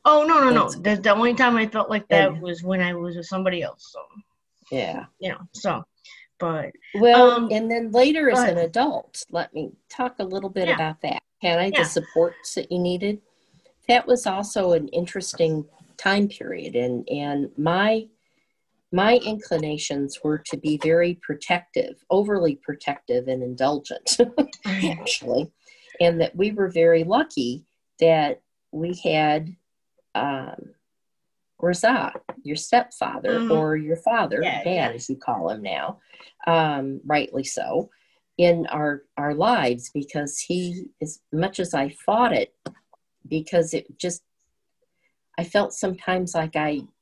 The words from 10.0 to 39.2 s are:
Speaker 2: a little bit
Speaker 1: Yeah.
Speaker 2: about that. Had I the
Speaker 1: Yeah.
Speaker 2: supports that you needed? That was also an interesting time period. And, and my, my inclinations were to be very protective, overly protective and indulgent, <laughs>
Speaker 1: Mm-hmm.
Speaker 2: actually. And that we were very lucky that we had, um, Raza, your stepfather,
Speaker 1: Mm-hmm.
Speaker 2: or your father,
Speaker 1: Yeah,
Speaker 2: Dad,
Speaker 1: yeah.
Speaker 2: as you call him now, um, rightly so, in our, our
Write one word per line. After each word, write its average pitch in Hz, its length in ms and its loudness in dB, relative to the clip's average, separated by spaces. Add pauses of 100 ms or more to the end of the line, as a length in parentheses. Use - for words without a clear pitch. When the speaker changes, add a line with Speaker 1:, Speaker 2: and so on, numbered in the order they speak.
Speaker 2:
a 208 60 -4
little 190 240 -6
bit 185 180 -4
Speaker 1:
Yeah. 170 80 0
Speaker 2:
about 160 260 -4
that. - 200 -6 (200)
Had 170 180 2
I 190 120 0
the - 60 0
Speaker 1:
Yeah. 175 60 2
Speaker 2:
supports 165 720 -2
that - 160 -8
you 180 80 -4
needed? 180 420 -2 (680)
That 240 180 4
was 247 220 2
also 190 460 0
an 151 160 0
interesting 170 760 -2 (320)
time 202 300 2
period. - 480 -8
And, 123 340 -2
and 143 480 -4
my, 208 500 0 (840)
my 208 260 4
inclinations 151 1080 -4
were 151 160 0
to - 180 -10
be 151 200 -2
very 170 380 2
protective, - 960 -4
overly 190 480 2
protective 127 680 -6
and 127 160 -2
indulgent, 131 720 -4
<laughs> - 0 - (480)
Speaker 1:
Mm-hmm. 185 360 -2
Speaker 2:
actually. 131 500 -4 (480)
And 170 220 4
that - 140 -2
we 202 160 0
were 202 180 -2
very 165 340 4
lucky 170 600 -2 (340)
that 156 420 4 (300)
we 165 220 -6 (100)
had, 156 520 0 (600)
um, 135 580 -6 (880)
Raza, 180 520 2 (300)
your 147 120 -6
stepfather, - 840 -2
Speaker 1:
Mm-hmm. 233 120 0
Speaker 2:
or 156 260 2
your 156 200 -4
father, 196 440 0
Speaker 1:
Yeah, 123 220 -4
Speaker 2:
Dad, 175 100 -2
Speaker 1:
yeah. 143 220 0
Speaker 2:
as 123 140 -12
you 135 60 -4
call 95 340 -4
him 107 120 -8
now, 90 380 -8 (480)
um, 147 580 0
rightly 139 380 -2
so, - 460 -4 (480)
in 175 300 4
our, 147 360 -4 (140)
our 147 180 -2